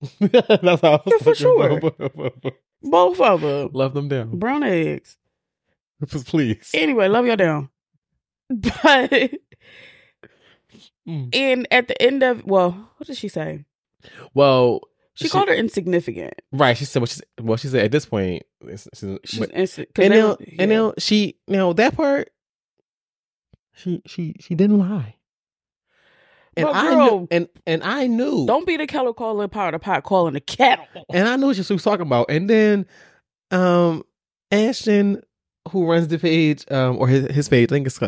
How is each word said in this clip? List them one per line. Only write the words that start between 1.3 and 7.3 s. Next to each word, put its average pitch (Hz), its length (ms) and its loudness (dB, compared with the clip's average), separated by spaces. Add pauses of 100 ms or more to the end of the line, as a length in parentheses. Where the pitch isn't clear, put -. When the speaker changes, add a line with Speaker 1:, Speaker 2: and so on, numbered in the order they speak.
Speaker 1:
thinking 508 200 4
about - 140 4
Speaker 2:
sure. - 100 -2
Speaker 1:
both - 200 -4
of 139 460 -8
'em. 131 60 -6 (320)
Speaker 2:
Both 302 360 4
of 190 240 4
'em. 143 300 -4
Speaker 1:
Love 131 220 -2
them 143 140 -6
down. 123 280 -6
Speaker 2:
Brown 254 260 -4
eggs. 160 540 -4 (500)
Speaker 1:
<laughs> - 400 -14
Please. 135 680 -4
Speaker 2:
Anyway, 262 320 2
love 233 180 2
y'all 233 100 0